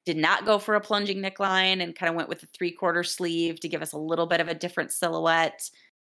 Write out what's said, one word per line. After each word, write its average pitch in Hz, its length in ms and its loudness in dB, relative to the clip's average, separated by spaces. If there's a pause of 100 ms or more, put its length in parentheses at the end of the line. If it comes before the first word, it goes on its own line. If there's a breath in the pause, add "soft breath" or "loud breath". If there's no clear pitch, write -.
did 165 120 0
not 170 280 4
go 208 140 6
for 214 160 0
a 208 60 2
plunging 202 360 -2
neckline 190 640 2
and 170 140 -8
kinda 165 180 0
went 165 160 -2
with 165 140 -8
a - 20 -20
three-quarter 175 580 -2
sleeve 165 560 -2
to 170 80 -6
give 156 140 -4
us 156 100 -8
a 151 60 -8
little 165 280 -2
bit 170 140 2
of 165 80 -2
a 165 60 -2
different 175 380 -4
silhouette, 165 800 0 (300 soft breath)